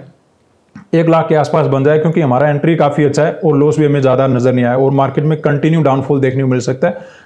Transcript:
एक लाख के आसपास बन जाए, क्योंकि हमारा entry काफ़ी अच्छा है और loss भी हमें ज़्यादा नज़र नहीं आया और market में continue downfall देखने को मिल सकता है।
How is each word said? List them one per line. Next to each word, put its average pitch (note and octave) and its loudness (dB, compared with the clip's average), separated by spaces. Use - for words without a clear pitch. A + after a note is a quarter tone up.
एक E3 2
लाख D#3+ 2
के E3 2
आसपास D3+ 0
बन C3+ 0
जाए, D3+ 4
क्योंकि E3 -2
हमारा C#3 2
entry D3 0
काफ़ी D3 0
अच्छा D3 0
है E3 0
और D3+ 0
loss D3 2
भी D#3 2
हमें C#3+ 0
ज़्यादा C3 2
नज़र B2+ 0
नहीं B2 0
आया A#2+ 0
और C3+ 2
market C3+ 0
में D#3 -2
continue D#3 0
downfall C#3 0
देखने C3 -2
को C3 -2
मिल B2+ 0
सकता C3 -2
है। F3 -6